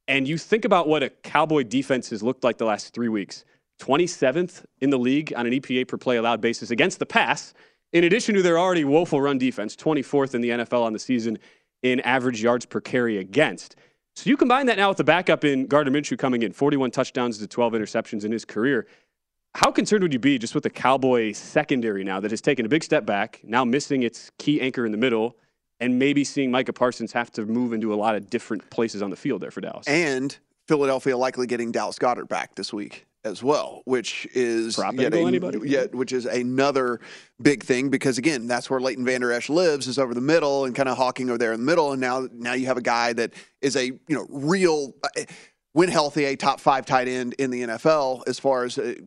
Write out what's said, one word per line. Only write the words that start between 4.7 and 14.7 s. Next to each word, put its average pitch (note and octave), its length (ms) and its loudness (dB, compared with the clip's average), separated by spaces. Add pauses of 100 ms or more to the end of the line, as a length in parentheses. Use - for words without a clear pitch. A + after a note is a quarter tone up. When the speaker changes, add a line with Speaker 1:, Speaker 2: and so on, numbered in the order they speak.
Speaker 1:
in C3+ 80 4
the C#3 80 2
league C3 360 0
on A#2+ 120 -4
an A#2+ 80 0
E C#3 60 -2
P B2+ 200 -2
A B2+ 40 0
per B2 120 -8
play B2 220 0
allowed A2+ 240 0
basis A2+ 280 -2
against B2+ 280 -2
the - 80 -4
pass, - 480 0 (400)
in E3+ 100 4
addition G#3 300 2
to F#3+ 80 2
their E3+ 160 4
already F3+ 260 2
woeful D3 380 2
run C#3 160 2
defense, A2+ 360 -2
twenty-fourth C#3+ 600 0
in A#2+ 80 -2
the A#2+ 100 0
N A#2+ 80 -2
F A#2 140 -4
L A#2+ 80 4
on A2+ 100 0
the G#2+ 60 -4
season A2+ 400 -2 (440)
in B2+ 180 2
average B2 420 0
yards A#2+ 240 2
per - 160 -6
carry A#2+ 340 -2
against. G2 600 -2 (380)
So - 140 -8
you C#4 80 4
combine C4 300 4
that A3+ 100 2